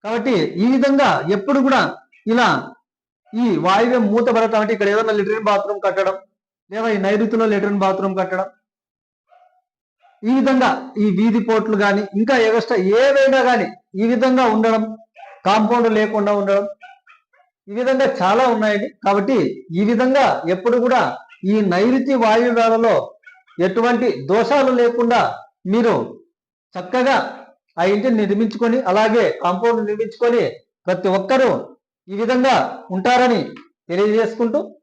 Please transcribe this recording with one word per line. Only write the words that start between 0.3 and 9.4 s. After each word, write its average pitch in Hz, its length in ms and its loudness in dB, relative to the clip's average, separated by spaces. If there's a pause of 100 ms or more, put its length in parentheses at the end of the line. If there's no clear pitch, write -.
ఈ - 20 2 (100)
విధంగా 277 340 2 (260)
ఎప్పుడు 202 320 -2
కూడా 262 140 2 (500)
ఇలా 233 160 2 (840)
ఈ 233 120 -2 (200)
వాయువ్యం 233 460 2
మూతపడటం 226 520 0
అంటే 220 120 -2
ఇక్కడ 202 180 0
ఏదైనా 220 260 0
లెట్రిన్ 208 300 -2
బాత్రూమ్ 202 360 -2
కట్టడం, 190 300 0 (560)
లేదా 226 240 -4
ఈ 196 100 -2
నైరుతిలో 220 480 0
లెట్రిన్ 202 320 -2
బాత్రూమ్ 190 340 -2
కట్టడం, 185 280 -4 (1800)